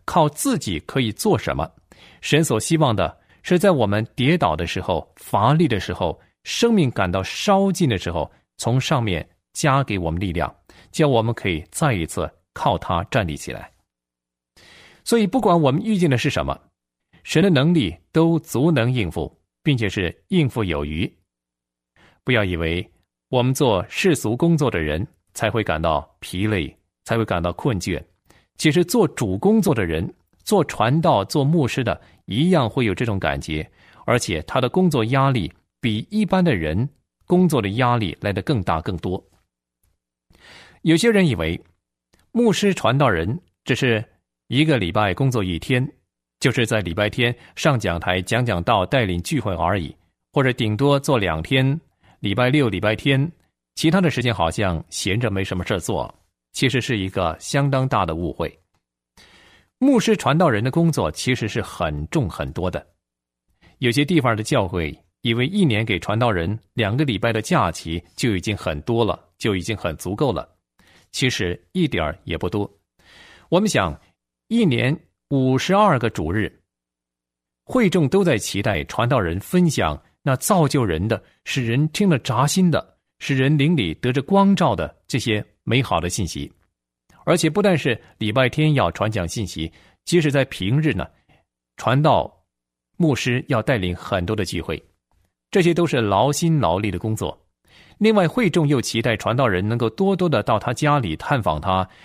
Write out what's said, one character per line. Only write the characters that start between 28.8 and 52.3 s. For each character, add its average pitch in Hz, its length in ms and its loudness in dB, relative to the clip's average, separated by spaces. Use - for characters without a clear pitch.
做 180 260 2
主 101 280 -4
工 214 240 2
作 165 140 0
的 107 100 -2
人， 82 260 -4
做 196 200 2
传 127 380 0
道、 139 240 2
做 143 180 -2
牧 147 240 2
师 135 160 -2
的， 104 160 -2
一 143 260 0
样 147 160 2
会 123 180 -2
有 98 100 0
这 127 100 -4
种 104 140 -2
感 73 200 -2
觉， 78 300 -6
而 117 120 2
且 87 260 -2
他 - 180 -2
的 127 80 0
工 180 200 2
作 135 160 0
压 135 240 2
力 117 220 -2
比 113 280 -2
一 214 160 0
般 185 180 2
的 160 120 2
人 85 340 -2
工 180 200 4
作 143 140 2
的 98 100 -2
压 120 260 0
力 101 240 -2
来 104 100 -2
得 95 100 -4
更 113 220 -2
大 82 160 -2
更 90 180 -6
多。 90 240 -6
有 160 120 4
些 233 160 4
人 196 160 4
以 131 80 2
为 80 260 -4
牧 226 220 2
师、 202 200 2
传 123 240 0
道 143 120 4
人 95 300 -2
只 - 100 0
是 117 300 0
一 131 160 0
个 156 140 2
礼 92 140 -2
拜 104 220 0
工 135 180 0
作 120 120 -2
一 90 140 -4
天， 127 280 -2
就 131 120 0
是 120 140 0
在 110 160 -2
礼 87 120 -6
拜 104 160 0
天 120 260 -2
上 139 240 2
讲 85 200 -2
台 90 220 -2
讲 117 240 -2
讲 98 180 -2
道、 101 220 2
带 131 180 0
领 90 200 -2
聚 151 160 -2
会 104 160 -4
而 85 240 0
已， 78 160 -10
或 143 120 0
者 127 100 2
顶 107 220 -2
多 139 240 2
做 139 180 0
两 85 240 -2
天， 135 380 0
礼 101 160 -2